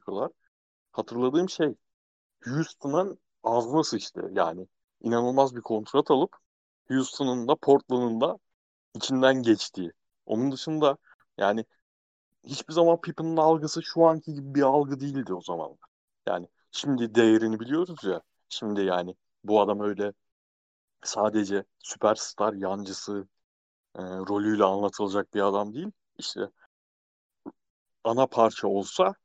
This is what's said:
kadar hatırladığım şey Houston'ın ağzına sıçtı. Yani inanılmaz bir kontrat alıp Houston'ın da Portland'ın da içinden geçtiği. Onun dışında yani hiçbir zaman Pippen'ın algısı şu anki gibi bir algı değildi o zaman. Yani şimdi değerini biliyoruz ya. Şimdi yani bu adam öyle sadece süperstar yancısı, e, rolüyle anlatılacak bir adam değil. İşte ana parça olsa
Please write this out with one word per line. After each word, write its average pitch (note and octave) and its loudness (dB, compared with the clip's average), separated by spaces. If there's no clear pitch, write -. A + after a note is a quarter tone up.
kadar G#2 -6
hatırladığım B2+ -2
şey D3+ -2
Houston'ın D#3 -4
ağzına A#2 0
sıçtı. F#2 -6
Yani F2+ -2
inanılmaz B2 0
bir A#2 -10
kontrat A2+ 0
alıp D3 2
Houston'ın B2+ -2
da C#3+ 2
Portland'ın B2 2
da D3+ 0
içinden C3 2
geçtiği. G2+ 0
Onun B2 -2
dışında D3+ 0
yani G#2 0
hiçbir - -12
zaman E3+ 6
Pippen'ın D#3+ -4
algısı D#3+ 2
şu E3 4
anki D#3+ 2
gibi C#3 -10
bir C#3+ 4
algı C#3 2
değildi C3+ -6
o F2 -8
zaman. D#2+ -10
Yani F2+ -4
şimdi A#2+ -2
değerini A2+ 6
biliyoruz D#3 -4
ya. F2+ -2
Şimdi G#2 -4
yani F2+ -2
bu G#2 4
adam G2+ 2
öyle G2+ -4
sadece G2+ -2
süperstar - -2
yancısı, G2 -8
e, F#2 -10
rolüyle G2+ 0
anlatılacak G2 0
bir G#2 -2
adam G2+ 0
değil. F#3 -10
İşte - -10
ana B2 2
parça A2+ 2
olsa G2+ 0